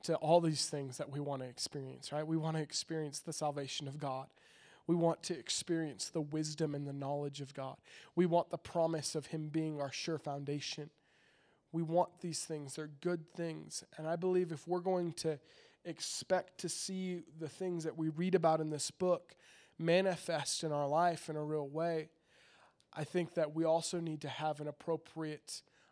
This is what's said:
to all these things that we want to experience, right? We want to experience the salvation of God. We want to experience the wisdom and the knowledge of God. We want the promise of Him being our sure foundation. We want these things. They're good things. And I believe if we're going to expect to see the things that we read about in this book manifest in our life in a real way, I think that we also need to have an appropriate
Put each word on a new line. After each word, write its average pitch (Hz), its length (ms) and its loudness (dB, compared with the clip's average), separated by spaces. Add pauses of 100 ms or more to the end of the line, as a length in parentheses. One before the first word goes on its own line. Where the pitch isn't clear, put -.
to 165 140 2
all 165 240 8
these 160 260 2
things 139 320 -4
that 139 120 -6
we 139 100 -4
want 143 220 -4
to 127 60 -8
experience, 131 640 -8
right? 151 140 -2
We 160 100 2
want 160 200 0
to 156 60 0
experience 151 580 -4
the 165 120 -8
salvation 143 560 -2
of 139 100 -8
God. 135 300 -4 (580)
We 165 80 6
want 170 300 4
to 175 120 -2
experience 156 760 -2
the 165 100 -2
wisdom 151 540 -2
and 143 120 -4
the 143 60 -6
knowledge 143 480 -4
of 135 140 -10
God. 131 220 -8 (380)
We 180 120 6
want 170 240 4
the 165 80 -2
promise 160 560 2
of 147 120 -2
Him 156 220 -4
being 156 320 0
our 139 100 0
sure 160 280 -2
foundation. 143 720 -6 (840)
We 165 100 0
want 165 380 2
these 170 240 -4
things. 147 320 -8
They're 156 140 -8 (100)
good 170 340 -2
things. 160 500 -6 (120)
And 156 100 -6
I 165 100 0
believe 180 360 2
if 156 160 -8
we're 180 120 0
going 175 340 2
to 156 260 -2 (440)
expect - 720 -2
to 180 100 -4
see 185 540 -4 (160)
the 160 100 -6
things 175 360 -2
that 156 120 -2
we 160 120 0
read 170 260 2
about 160 260 8
in 156 100 0
this 147 200 -2
book - 440 0 (440)
manifest 170 840 2
in 156 80 0
our 147 160 2
life 165 400 4
in 156 80 -4
a 151 80 -2
real 151 240 -2
way, 160 420 0 (840)
I 156 120 -4
think 175 300 -2
that 151 200 0
we 160 100 2
also 165 360 2
need 156 220 -4
to 147 60 -6
have 151 320 -2
an 147 80 -4
appropriate 156 920 -6 (300)